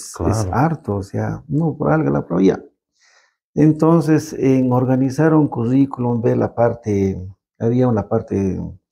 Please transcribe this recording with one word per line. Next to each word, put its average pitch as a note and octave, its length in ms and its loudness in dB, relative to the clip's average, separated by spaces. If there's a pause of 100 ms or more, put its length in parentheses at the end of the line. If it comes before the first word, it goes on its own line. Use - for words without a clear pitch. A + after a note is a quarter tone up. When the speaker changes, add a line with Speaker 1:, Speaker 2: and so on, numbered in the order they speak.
Speaker 1:
es - 80 -16
Speaker 2:
Claro. G2 360 -2
Speaker 1:
harto, C#3 440 -2
o G2 60 -6
sea, A2 440 -6
no, D3+ 280 -2
por C#3+ 160 -2
algo D3+ 200 0
la C#3+ 140 -2
prueba F3+ 180 -2
ya". - 200 2 (920)
Entonces, D#3 840 2
en C3 340 2
organizar C3 600 2
un D#3 140 4
currículum, A#2+ 760 0
ver B2 160 2
la A2 160 -2
parte, G2+ 720 0 (320)
había A#2+ 300 0
una G#2+ 200 0
parte G2 540 -2 (300)